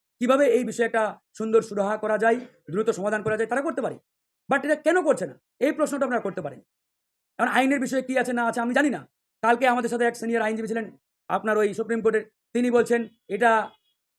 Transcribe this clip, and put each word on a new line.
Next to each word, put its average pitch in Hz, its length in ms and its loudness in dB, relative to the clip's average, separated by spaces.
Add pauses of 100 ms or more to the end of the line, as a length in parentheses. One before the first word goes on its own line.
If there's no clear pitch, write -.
(180)
কিভাবে 262 280 4
এই 240 180 2
বিষয়ে 226 220 -2
একটা 220 340 -2 (180)
সুন্দর 220 240 2
সুরাহা 208 340 -4
করা 214 220 -2
যায়, 233 200 2 (320)
দ্রুত 214 200 -2
সমাধান 208 320 -2
করা 214 140 -2
যায়, 220 120 -4
তারা 254 140 -2
করতে 277 200 -4
পারে। 165 140 -6 (540)
But 277 140 2
এটা 294 120 0
কেন 320 260 2
করছে 233 240 0
না, 139 80 -12 (260)
এই 294 120 2
প্রশ্নটা 285 320 -2
আপনারা 240 220 -2
করতে 185 140 -6
পারেন। 143 200 -12 (800)
এখন 247 100 0
আইনের 262 320 2
বিষয়ে 262 220 -2
কী 254 140 -6
আছে 247 160 0
না 240 140 -2
আছে 233 140 -2
আমি 240 140 -2
জানি 277 160 4
না। 165 100 -6 (420)
কালকে 240 240 2
আমাদের 240 240 2
সাথে 240 140 0
এক 240 120 0
সিনিয়র 226 260 -2
আইনজীবী 220 260 -2
ছিলেন, 220 180 -4 (420)
আপনার 214 300 0
ওই 208 160 4
সুপ্রিম 220 280 -2
কোর্টের, 220 220 2 (300)
তিনি 247 160 2
বলছেন 233 300 4 (280)
এটা 226 220 2 (680)